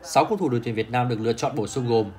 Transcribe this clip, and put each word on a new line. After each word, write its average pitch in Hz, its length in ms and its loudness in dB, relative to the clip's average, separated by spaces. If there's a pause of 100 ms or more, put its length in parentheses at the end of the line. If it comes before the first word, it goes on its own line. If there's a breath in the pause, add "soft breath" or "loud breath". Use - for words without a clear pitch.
sáu - 220 2
cầu 220 140 0
thủ 175 100 0
đội 120 160 2
tuyển 117 100 -4
Việt 110 160 -2
Nam 123 180 0
được 113 120 -2
lựa 113 120 0
chọn 123 240 -2
bổ 107 100 -2
sung 123 200 -4
gồm 110 320 2